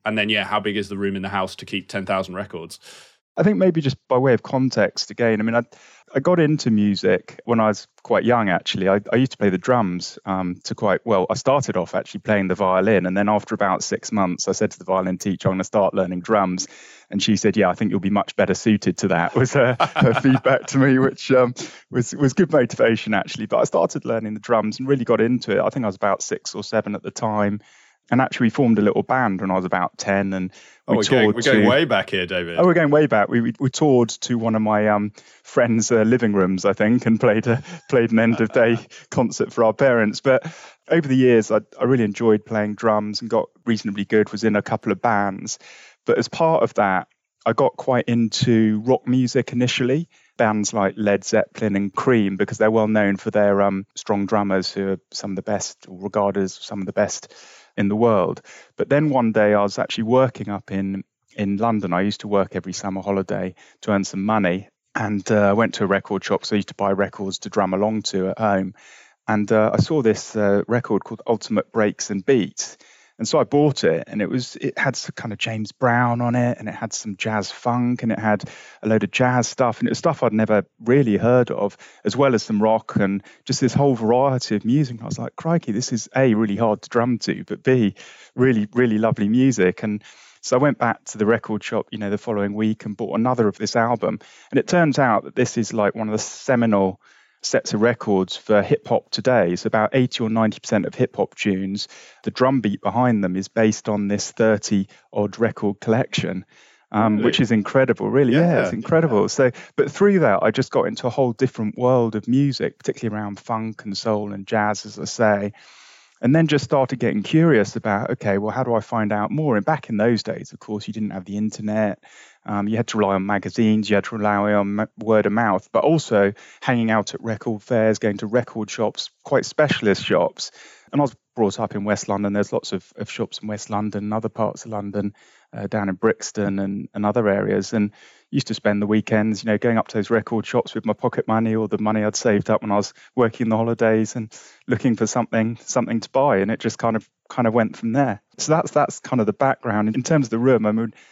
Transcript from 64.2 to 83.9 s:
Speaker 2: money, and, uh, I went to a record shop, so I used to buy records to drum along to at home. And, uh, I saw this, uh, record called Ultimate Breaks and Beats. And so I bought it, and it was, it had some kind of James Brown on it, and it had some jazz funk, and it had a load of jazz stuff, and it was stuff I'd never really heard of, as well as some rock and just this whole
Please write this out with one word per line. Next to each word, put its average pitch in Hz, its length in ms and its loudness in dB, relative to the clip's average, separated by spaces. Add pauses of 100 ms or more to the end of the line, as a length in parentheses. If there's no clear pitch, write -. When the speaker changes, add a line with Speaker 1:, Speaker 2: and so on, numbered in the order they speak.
Speaker 2:
money, 98 440 0 (260)
and, 104 380 -4
uh, 104 180 4
I - 40 4
went 110 200 0
to 107 100 -2
a 92 40 -2
record 98 340 -2
shop, - 220 -2
so - 100 -2
I 104 40 2
used 98 100 -2
to - 60 -16
buy 98 180 0
records 98 480 -4
to - 80 -12
drum 95 240 0
along 104 300 0
to 95 260 -2
at - 100 -6
home. 98 360 0 (520)
And, 104 240 0
uh, 107 220 4
I - 60 2
saw 156 240 2
this, 110 340 0
uh, 101 320 2
record 110 340 0
called - 240 -14
Ultimate 110 460 -2
Breaks 107 380 -2
and 98 140 -4
Beats. 110 520 -2 (420)
And 113 100 -6
so 156 100 2
I 127 60 2
bought 147 400 2
it, 80 240 2
and 107 120 -6
it 92 80 0
was, 127 280 -6
it - 200 -6
had 131 200 -2
some - 180 -10
kind 113 180 -10
of 98 60 -10
James 110 320 -6
Brown 120 500 0
on 120 140 0
it, 123 240 0
and 110 100 -10
it - 60 -10
had 117 180 -8
some 104 240 -10
jazz 107 360 -4
funk, 123 500 -2
and 113 80 0
it - 80 -2
had 107 240 0 (400)
a 107 60 -2
load 107 160 2
of 95 80 -6
jazz 123 340 2
stuff, 120 320 0
and 127 80 -2
it - 60 0
was - 60 -4
stuff 160 240 0
I'd 113 100 2
never 107 320 2 (160)
really 120 380 4
heard 120 320 4
of, - 260 -4 (280)
as 107 120 -2
well 135 180 4
as 107 80 2
some 104 180 -2
rock 110 360 2
and 98 260 0 (220)
just 127 160 -4
this 127 140 2
whole 139 200 4